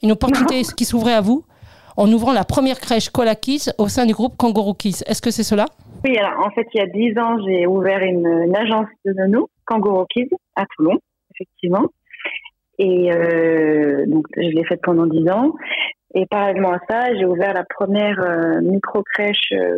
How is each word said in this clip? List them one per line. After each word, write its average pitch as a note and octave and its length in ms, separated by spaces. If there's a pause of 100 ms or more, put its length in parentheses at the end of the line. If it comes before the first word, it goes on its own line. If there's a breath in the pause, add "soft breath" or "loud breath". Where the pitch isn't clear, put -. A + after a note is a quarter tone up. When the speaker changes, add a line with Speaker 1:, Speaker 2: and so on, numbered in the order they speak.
Speaker 1:
une G#3+ 80
opportunité B3+ 500
Speaker 2:
<laughs> - 160
Speaker 1:
qui B3 60
s'ouvrait A#3 300
à A3 80
vous, A#3+ 240 (500 soft breath)
en G#3 160
ouvrant A#3 220
la G3 100
première C4 380
crèche A3 280
Koala A3+ 240
Kids C4+ 440
au G#3 100
sein B3 180
du A3 80
groupe - 220
Kangourou G#3 380
Kids. F#3+ 340
Est-ce - 140
que A#3 100
c'est A3+ 120
cela ? A3 240 (360)
Speaker 2:
Oui, C4 140
alors G3 280
en G#3 60
fait, A3+ 220
il A3 60
y - 20
a G3 40
dix G#3 320
ans, A#3 200 (100)
j'ai F3+ 180
ouvert F#3+ 360
une, F3+ 260
une E3+ 300
agence A3 300 (180)
de G3 80
nounous, G3 340 (180)
Kangourou G3 440
Kids, B3+ 260 (220)
à G3 80 (100)
Toulon, D#4 220 (360)
effectivement. F#3+ 520 (920 loud breath)
Et, F3+ 340
euh, D#3+ 920
donc, D3+ 200 (100)
je E3+ 140
l'ai D#3+ 160
faite E3+ 180
pendant E3+ 220
dix D#3+ 240
ans. B3 240 (600 loud breath)
Et F#3 120
parallèlement G3 480
à F3+ 60 (100)
ça, A#3+ 280
j'ai F#3+ 80
ouvert F3+ 280
la F3+ 100
première, G3+ 560
euh, E3 420
microcrèche, G3+ 920
euh, F3+ 240